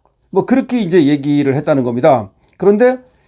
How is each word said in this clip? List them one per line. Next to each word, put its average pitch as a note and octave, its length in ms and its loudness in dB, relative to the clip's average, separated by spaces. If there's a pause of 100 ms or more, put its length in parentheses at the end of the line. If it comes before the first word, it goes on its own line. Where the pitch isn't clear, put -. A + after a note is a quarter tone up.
(300)
뭐 F#3+ 140 0
그렇게 B3 340 -2
이제 F3 260 0
얘기를 C#3+ 500 0
했다는 D3 280 -2
겁니다. A#2+ 480 0 (260)
그런데 A#3+ 420 2 (280)